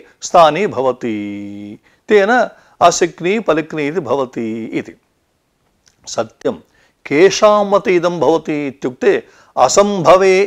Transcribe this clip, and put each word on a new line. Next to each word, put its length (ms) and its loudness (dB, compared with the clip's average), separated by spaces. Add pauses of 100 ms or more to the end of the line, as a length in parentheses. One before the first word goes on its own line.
(220)
स्थाने 440 4
भवति। 1120 -6 (300)
तेन 400 2 (320)
अशक्नि 580 0
पलिक्नि 480 -4
इति 140 -6
भवति 760 -6
इति। 180 -8 (1160)
ಸತ್ಯಂ. 480 -6 (500)
ಕೇಷಾಂ 640 4
ಮತೆ 240 0
ಇದಂ 260 0
ಭವತಿ 360 0 (100)
ಇತ್ಯುಕ್ತೆ 460 -2 (440)
ಅಸಂಭವೇ 800 2 (120)